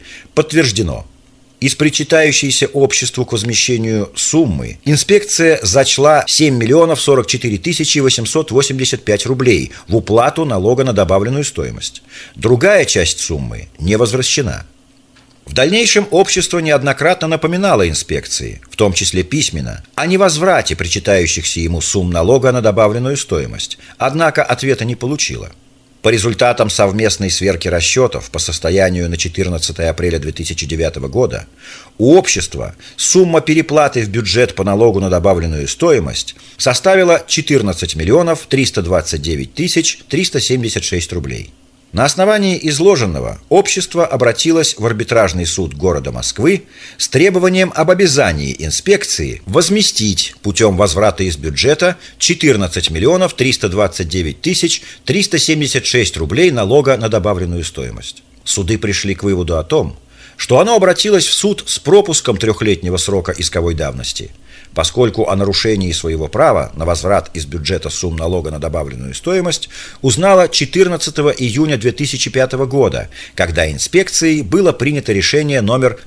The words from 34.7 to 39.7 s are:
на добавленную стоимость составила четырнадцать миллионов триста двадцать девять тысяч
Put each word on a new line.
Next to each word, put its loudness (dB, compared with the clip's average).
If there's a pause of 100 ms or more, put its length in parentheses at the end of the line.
на 0
добавленную 0
стоимость 0 (200)
составила 2
четырнадцать -2
миллионов 2
триста 0
двадцать -2
девять -6
тысяч -2